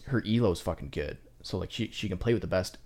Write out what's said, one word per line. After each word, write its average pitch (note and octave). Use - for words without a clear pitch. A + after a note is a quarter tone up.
her B2+
elo's G#2+
fucking D#2+
good. D2+
So, -
like, F2
she, -
she -
can F#2
play A#2
with A2
the -
best, F#2